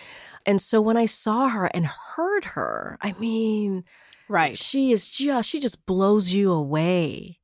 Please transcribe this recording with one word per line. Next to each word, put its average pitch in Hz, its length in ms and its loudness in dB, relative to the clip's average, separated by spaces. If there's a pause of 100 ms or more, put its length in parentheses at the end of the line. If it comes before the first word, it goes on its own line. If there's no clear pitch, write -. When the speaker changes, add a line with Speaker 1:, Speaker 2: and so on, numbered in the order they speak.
(440)
Speaker 1:
And 202 160 4
so - 200 2
when 220 160 2
I 226 100 4
saw 226 420 0
her 220 180 -2
and 170 200 0
heard 359 580 -4 (120)
her, 53 440 -6
I 202 200 -6
mean, 214 640 0 (420)
Speaker 2:
Right. 160 320 0
Speaker 1:
she 269 320 0
is 220 160 2
just, 269 420 -2
she 302 120 -4
just - 260 -6
blows 190 480 2
you 196 160 4
away. 160 920 0